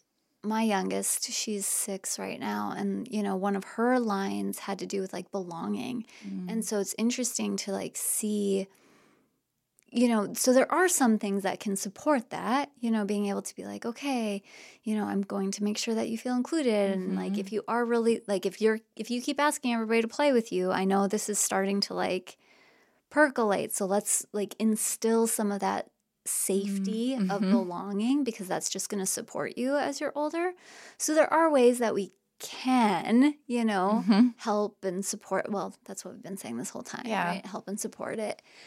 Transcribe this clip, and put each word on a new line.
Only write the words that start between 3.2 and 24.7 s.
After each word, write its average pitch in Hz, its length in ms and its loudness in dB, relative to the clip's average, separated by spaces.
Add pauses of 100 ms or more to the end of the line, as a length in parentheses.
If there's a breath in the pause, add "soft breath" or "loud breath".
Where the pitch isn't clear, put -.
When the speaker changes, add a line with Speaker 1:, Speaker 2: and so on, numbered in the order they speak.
Speaker 1:
know, 196 140 0
one 196 200 0
of 190 80 -4
her 247 360 2
lines 202 580 -2
had 196 220 -6
to 185 80 -8
do 196 140 -4
with, 190 120 -8
like, 185 180 -10
belonging. 202 760 -6 (200 loud breath)
Speaker 2:
Mm. 185 240 -8
Speaker 1:
And 220 140 -2
so 208 140 -2
it's 190 180 -4
interesting 220 600 -2
to, 196 140 -6
like, - 240 -6
see, 202 680 0 (1300 soft breath)
you 240 180 4
know, 214 240 2
so - 180 2
there 254 200 6
are 349 160 4
some 226 320 6
things 196 240 -2
that 190 160 -2
can 196 160 -2
support 240 560 -2
that, 262 480 -2
you 233 100 -2
know, 214 160 2
being 202 220 0
able 202 160 -2
to - 120 -12
be 185 100 -12
like, 202 200 -10
"Okay, 233 560 -4 (420 loud breath)
you 214 120 -2
know, 208 80 0
I'm 202 180 0
going 196 300 -2
to 208 120 -4
make 208 140 0
sure 233 160 -2
that 226 160 -2
you 226 80 -4
feel 247 180 -4
included." 247 560 2
And, 185 240 -2
like, 185 180 -2
Speaker 2:
Mm-hmm. 208 80 -2
Speaker 1:
if 196 100 -8
you 214 160 -4
are 240 180 0
really, 233 400 2
like, 196 220 0
if 180 120 -4
you're, 220 200 4 (160)
if 220 160 -8
you 247 100 -2
keep 285 180 -2
asking 285 340 2
everybody 226 280 2
to 226 60 -2
play 294 260 4
with 226 180 2
you, 185 200 0
I 185 140 2
know 196 220 4
this 208 220 -2
is 202 80 -2
starting 196 440 2
to, 190 120 -2
like, 185 440 -2 (760 soft breath)
percolate. 240 640 4
So 208 100 0
let's, 202 480 0
like, 208 240 -4
instill 226 720 2